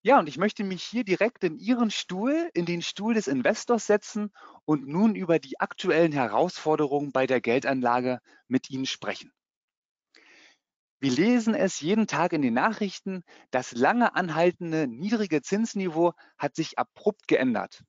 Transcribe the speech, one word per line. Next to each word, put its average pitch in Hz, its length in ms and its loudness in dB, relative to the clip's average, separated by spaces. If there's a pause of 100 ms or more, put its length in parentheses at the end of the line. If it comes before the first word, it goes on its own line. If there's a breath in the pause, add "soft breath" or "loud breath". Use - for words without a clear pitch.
Ja, 247 200 6
und 160 80 -2
ich 143 100 -10
möchte 208 240 0
mich 190 220 -6
hier 233 180 -4
direkt 196 400 0
in 170 160 -2
Ihren 233 320 0
Stuhl, 277 640 -4
in - 100 0
den 170 180 -4
Stuhl 214 320 -4
des - 120 0
Investors 196 600 0
setzen 208 460 0 (320 loud breath)
und 147 220 -2
nun 190 300 2
über 165 240 0
die 135 180 -14
aktuellen 170 540 2
Herausforderungen 143 1000 0
bei 131 160 0
der 127 140 2
Geldanlage 127 800 0 (260 soft breath)
mit - 240 -2
Ihnen 131 160 -6
sprechen. - 460 -8 (1700 soft breath)
Wir 135 100 0
lesen 220 420 2
es - 280 0
jeden 208 260 0
Tag 160 260 -2
in 156 100 0
den 120 120 2
Nachrichten, 190 680 -4 (260 soft breath)
das 123 220 -2
lange 196 420 2
anhaltende 165 720 0
niedrige 160 560 -2
Zinsniveau 185 720 0 (240 soft breath)
hat - 160 -4
sich - 240 -6
abrupt - 480 -4
geändert. 123 640 0